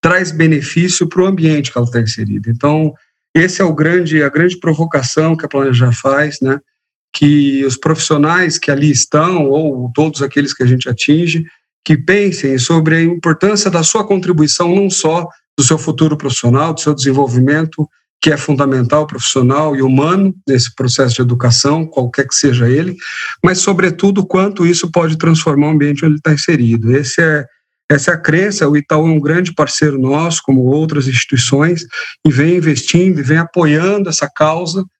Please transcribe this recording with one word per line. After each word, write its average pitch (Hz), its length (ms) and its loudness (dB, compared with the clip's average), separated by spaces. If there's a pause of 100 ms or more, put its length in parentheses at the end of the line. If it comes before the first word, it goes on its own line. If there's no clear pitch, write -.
traz 175 300 0
benefício 160 760 0
pro 180 200 0
ambiente 160 460 0
que - 60 -4
ela 120 120 -2
tá 123 100 -2
inserida. 107 500 -4
Então, 147 440 0 (400)
esse 185 260 2
é 196 40 2
o 160 100 0
grande, 160 480 0
a 143 60 2
grande 175 300 0
provocação 160 800 0
que 160 80 -8
a 143 40 -10
Planejar 127 440 0
faz, 143 480 -2
né? 135 180 0 (540)
Que 143 520 2
os 131 120 -2
profissionais 160 800 0
que - 120 -4
ali 143 200 2
estão, 156 560 0
ou 135 480 -2
todos 151 280 0
aqueles 139 320 -2
que - 80 -4
a 127 40 2
gente 123 220 2
atinge, 160 560 0 (400)
que 156 120 2
pensem 185 600 0
sobre 160 380 2
a 165 60 2
importância 175 680 0
da 165 120 0
sua 202 240 -2
contribuição, 180 680 0
não 196 140 2
só 165 400 -2 (280)
do 139 80 0
seu 160 140 2
futuro 156 380 0
profissional, 139 560 0
do 151 80 -8
seu 151 140 0
desenvolvimento, 139 960 0 (320)
que 156 120 2
é 143 40 0
fundamental, 135 680 0
profissional 135 680 0
e 135 60 0
humano, 165 520 2 (120)
nesse 127 280 0
processo 127 420 0
de 131 60 -2
educação, 123 640 0
qualquer 139 400 -4
que - 80 -10
seja 123 340 2
ele, 175 280 0 (480)
mas, 185 140 4
sobretudo, 190 680 2
quanto 190 400 0
isso 170 240 0
pode 160 260 0
transformar 156 520 2
o - 20 0
ambiente 147 340 0
onde 156 100 4
ele 151 60 -6
tá 165 120 0
inserido. 120 640 2
Esse 147 260 -2
é, 156 240 0 (440)
essa 180 200 0
é 175 40 0
a 160 40 -8
crença. 180 500 0
O 147 80 2
Itaú 151 300 0
é 165 40 2
um 156 100 2
grande 165 340 -2
parceiro 147 440 -2
nosso, 151 440 -2
como 131 220 2
outras 147 420 0
instituições, 139 800 0 (400)
e 156 40 6
vem 151 260 2
investindo 170 640 0
e - 20 -6
vem 156 160 0
apoiando 175 720 0
essa 147 200 -4
causa 165 560 -2 (160)